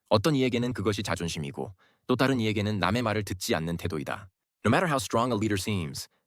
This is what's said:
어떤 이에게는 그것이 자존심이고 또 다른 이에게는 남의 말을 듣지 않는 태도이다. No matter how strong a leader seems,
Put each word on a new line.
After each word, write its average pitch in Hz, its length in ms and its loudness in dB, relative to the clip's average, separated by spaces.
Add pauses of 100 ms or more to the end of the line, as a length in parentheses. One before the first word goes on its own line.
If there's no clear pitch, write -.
어떤 143 260 4
이에게는 123 380 2
그것이 107 280 -2
자존심이고 82 720 -4 (320)
또 127 100 2
다른 131 240 2
이에게는 107 380 0
남의 95 240 2
말을 107 220 0
듣지 95 320 -2
않는 82 220 -2
태도이다. 71 520 -6 (360)
No 104 40 2
matter 170 180 4
how 143 100 0
strong 120 340 0
a 110 60 2
leader 101 200 0
seems, 90 520 -4 (180)